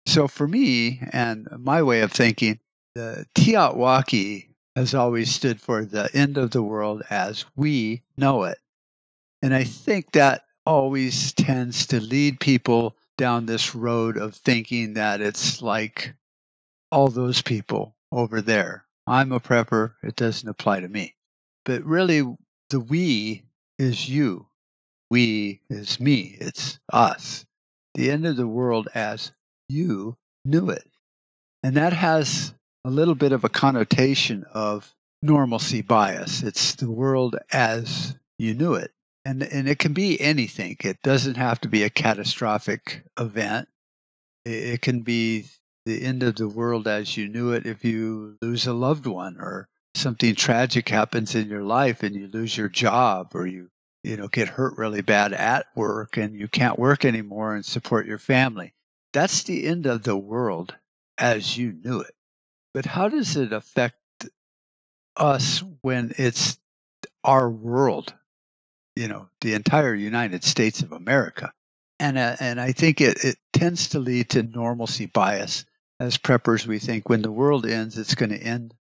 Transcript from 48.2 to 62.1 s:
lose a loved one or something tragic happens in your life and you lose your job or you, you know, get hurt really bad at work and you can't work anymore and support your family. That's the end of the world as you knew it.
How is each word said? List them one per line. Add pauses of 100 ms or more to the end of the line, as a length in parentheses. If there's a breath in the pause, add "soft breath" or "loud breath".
lose
a
loved
one
or (260)
something
tragic
happens
in
your
life
and
you
lose
your
job
or
you, (360)
you
know,
get
hurt
really
bad
at (100)
work
and
you
can't
work
anymore
and
support
your
family. (380)
That's
the
end
of
the
world (420)
as
you
knew
it. (580)